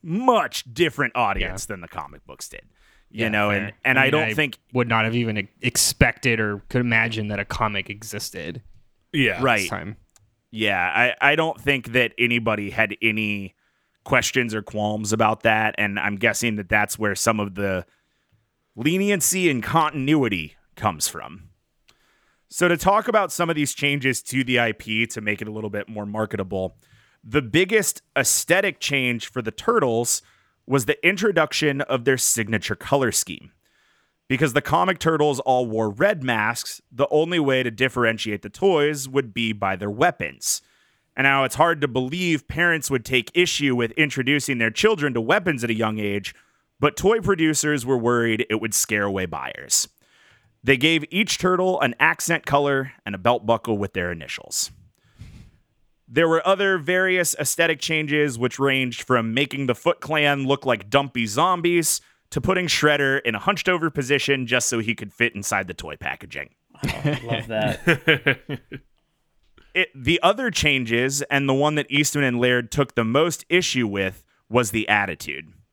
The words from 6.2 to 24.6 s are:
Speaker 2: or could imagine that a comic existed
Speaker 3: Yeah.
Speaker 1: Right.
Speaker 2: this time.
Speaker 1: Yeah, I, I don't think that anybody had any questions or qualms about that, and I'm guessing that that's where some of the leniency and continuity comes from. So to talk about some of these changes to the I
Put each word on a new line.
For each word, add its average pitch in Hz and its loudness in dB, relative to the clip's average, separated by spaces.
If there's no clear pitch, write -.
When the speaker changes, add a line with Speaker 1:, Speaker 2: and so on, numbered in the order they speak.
Speaker 2:
or 104 -2
could 123 0
imagine 113 0
that 101 -4
a 101 -4
comic 104 -4
existed 104 -10
Speaker 3:
Yeah. 117 2
Speaker 1:
Right. 117 2
Speaker 2:
this 90 -4
time. 95 -10
Speaker 1:
Yeah, 101 0
I, 139 6
I 151 4
don't 160 -2
think 127 -2
that 123 2
anybody 110 0
had 107 0
any 107 -2
questions 120 0
or 107 -4
qualms 107 -4
about 110 2
that, 110 2
and 101 0
I'm 101 -2
guessing 107 0
that 95 -8
that's 104 2
where 104 0
some 110 0
of 101 -4
the 95 -2
leniency 180 0
and 123 0
continuity 139 0
comes 87 -2
from. 82 -12
So - 0
to 170 2
talk 202 2
about 208 2
some 170 -2
of 165 0
these 147 -2
changes 139 -2
to 127 -2
the 123 0
I 117 2